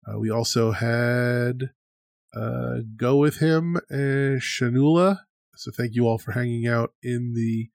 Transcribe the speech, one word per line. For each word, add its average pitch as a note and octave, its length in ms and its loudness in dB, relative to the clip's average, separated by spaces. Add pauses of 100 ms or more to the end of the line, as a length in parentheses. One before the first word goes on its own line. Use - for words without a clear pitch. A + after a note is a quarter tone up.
Uh, G#2+ 140 -8
we A2 100 -2
also A2+ 420 2
had, A#2+ 1000 0 (640)
uh, A#2+ 460 -4 (160)
Go B2 180 2
With D3 240 4
Him E3 380 0 (120)
and C#3 520 0
Shanula. D#3 800 2 (340)
So - 160 -14
thank A#2 240 -4
you A#2+ 100 4
all A2+ 140 2
for A2+ 140 -10
hanging A#2+ 340 -2
out A#2 340 0
in A#2+ 320 -4
the A2+ 420 -2